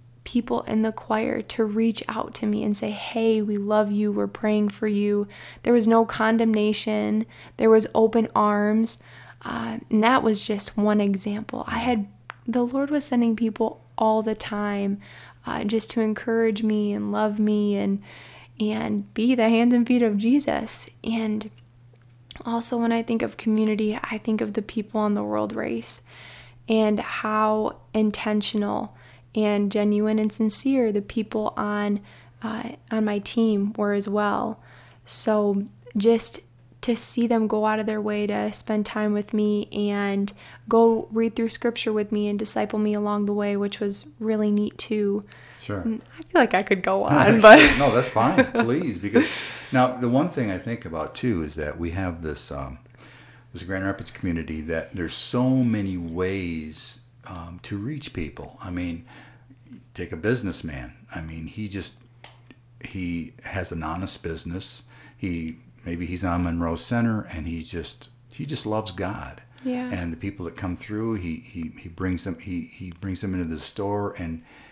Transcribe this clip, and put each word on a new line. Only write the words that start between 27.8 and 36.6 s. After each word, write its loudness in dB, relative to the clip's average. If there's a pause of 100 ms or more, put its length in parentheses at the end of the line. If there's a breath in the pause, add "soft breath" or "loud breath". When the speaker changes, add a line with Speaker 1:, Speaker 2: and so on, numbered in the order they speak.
Speaker 1:
intentional 0 (380 soft breath)
and 2
genuine 2
and 0
sincere 2
the 0
people -4
on, -2 (420 loud breath)
uh, -8 (200)
on 0
my 0
team 0
were 0
as 0
well. 0 (460 soft breath)
So 0 (300)
just 4 (420)